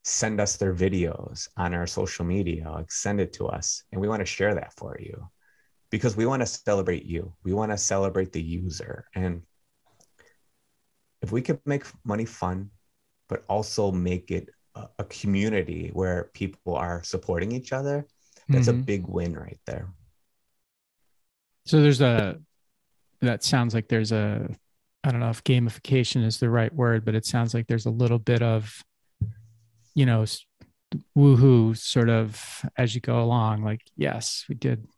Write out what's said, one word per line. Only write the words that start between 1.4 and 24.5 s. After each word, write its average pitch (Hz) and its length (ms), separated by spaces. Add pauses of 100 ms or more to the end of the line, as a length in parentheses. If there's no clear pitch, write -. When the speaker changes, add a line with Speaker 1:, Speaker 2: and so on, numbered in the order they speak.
Speaker 1:
on 87 180
our 87 120
social - 380
media, 85 480
like, 78 180
send 101 300
it 90 140
to - 120
us. - 460
And 95 80
we 101 80
wanna 107 160
share 101 300
that - 220
for - 220
you - 300 (640)
because 107 260
we 110 100
wanna 127 200
celebrate 92 580
you. 87 300 (100)
We 92 80
wanna 107 260
celebrate 95 540
the 85 100
user. 85 600 (100)
And 90 280 (1800)
if 117 100
we 127 120
could 147 220
make 143 200 (200)
money 110 200
fun, 95 460 (580)
but - 200
also 104 440
make 90 380
it 90 180 (260)
a, - 140 (100)
a 107 60
community 95 880
where 90 420
people 92 400
are 85 280
supporting 92 500
each 127 200
other, 143 340 (420)
that's 127 200
a 120 40
Speaker 2:
Mm-hmm. 123 100
Speaker 1:
big 101 240
win 87 300
right - 300
there. - 220 (1800)
Speaker 2:
So 156 160
there's 143 200
a, 107 400 (800)
that 120 240
sounds 120 280
like 113 140
there's 110 240
a, 107 380 (560)